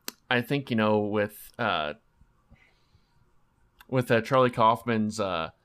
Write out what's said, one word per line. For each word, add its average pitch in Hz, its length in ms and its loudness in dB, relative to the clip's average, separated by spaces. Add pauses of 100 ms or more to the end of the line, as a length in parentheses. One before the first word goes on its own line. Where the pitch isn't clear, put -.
(300)
I 123 100 2
think, 135 300 -4
you 120 60 -2
know, 107 240 2
with, 104 580 -4
uh, 85 360 -4 (1900)
with, 127 220 -2
uh, 117 120 4
Charlie 127 280 2
Kaufman's, 110 680 0
uh, 87 300 -4 (140)